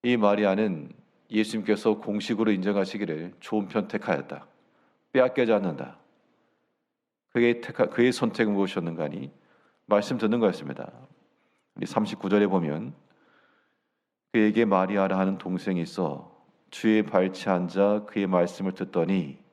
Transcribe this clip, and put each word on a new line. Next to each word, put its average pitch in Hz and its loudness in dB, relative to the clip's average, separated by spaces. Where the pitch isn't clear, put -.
이 123 2
마리아는 101 2
예수님께서 107 0
공식으로 107 -2
인정하시기를 95 -2
좋은 107 -4
편 107 -4
택하였다. 73 -6
빼앗기지 127 2
않는다. 90 -2
그의 120 2
택하-, - -2
그의 120 2
선택은 113 0
무엇이었는가 85 -2
하니 71 -8
말씀 104 2
듣는 113 2
거였습니다. 80 -2
우리 - -6
삼십구 104 -4
절에 101 4
보면 90 -2
그에게 110 4
마리아라 95 2
하는 95 0
동생이 90 -4
있어 76 -6
주의 107 2
발치에 95 0
앉아 98 0
그의 98 -2
말씀을 90 0
듣더니. 87 -2